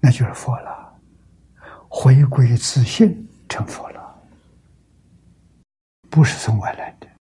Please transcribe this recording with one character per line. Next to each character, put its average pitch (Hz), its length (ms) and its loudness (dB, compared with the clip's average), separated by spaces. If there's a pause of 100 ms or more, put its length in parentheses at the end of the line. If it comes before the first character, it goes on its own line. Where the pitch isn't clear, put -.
那 131 100 4
就 120 140 2
是 - 80 -8
佛 - 280 -8
了。 - 100 -18 (1200)
回 135 340 6
归 123 300 2
自 - 280 0
性， - 440 0 (200)
成 - 180 -8
佛 - 240 -18
了， - 320 -20 (1900)
不 156 140 2
是 - 160 0
从 110 220 -4
外 - 140 -8
来 - 260 -16
的 - 80 -20 (180)